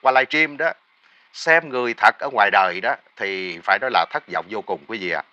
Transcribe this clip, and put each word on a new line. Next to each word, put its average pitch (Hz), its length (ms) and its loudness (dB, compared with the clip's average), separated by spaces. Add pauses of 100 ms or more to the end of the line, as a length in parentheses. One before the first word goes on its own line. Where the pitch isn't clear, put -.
qua 135 100 2
livestream 147 440 0
đó, 160 160 -2 (640)
xem 165 320 2
người 123 260 -2
thật 110 240 4
ở 143 140 -6
ngoài 104 200 4
đời 95 300 2
đó 123 120 0 (220)
thì 92 480 -6
phải 98 140 2
nói 131 140 -4
là 85 180 2
thất 151 120 -6 (100)
vọng 85 180 -6
vô 104 160 -8
cùng - 200 -6
quý 113 120 -8
vị 92 120 -6
ạ. 78 120 -4 (100)